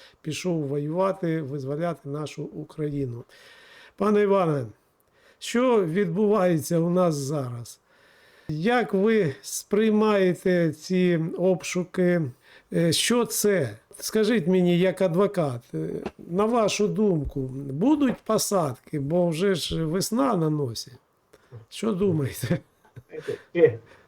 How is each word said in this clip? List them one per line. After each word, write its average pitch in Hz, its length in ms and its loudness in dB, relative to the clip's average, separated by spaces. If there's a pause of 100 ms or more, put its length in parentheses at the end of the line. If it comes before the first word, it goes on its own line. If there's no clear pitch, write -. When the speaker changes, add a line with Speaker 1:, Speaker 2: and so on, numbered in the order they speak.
(200)
Speaker 1:
пішов 160 420 -4
воювати, 160 800 -2
визволяти 147 680 -6
нашу 147 360 -8
Україну. 143 800 -6 (720)
Пане 208 260 4
Іване, 175 440 2 (720)
що 240 460 2
відбувається 180 920 0
у 170 120 2
нас 175 240 2
зараз? 131 640 -6 (680)
Як 202 460 0
ви 202 480 2
сприймаєте 196 1300 2
ці 180 480 0 (180)
обшуки? 180 840 0 (500)
Е, 170 200 2
що 233 320 2
це? 196 460 0 (280)
Скажіть 214 480 0
мені, 175 320 4
як 190 240 2
адвокат, 170 580 0 (140)
е, 160 140 -6 (300)
на 185 260 -2
вашу 214 440 2
думку, 165 520 0 (300)
будуть 247 460 2
посадки? 165 840 -2
Бо 170 280 2
вже 180 260 0
ж 165 300 -4
весна 214 520 0
на 160 140 2
носі. 131 420 -4 (760)
Що 220 240 -4
думаєте? 170 640 0 (960)
Speaker 2:
Чи, 151 260 4 (300)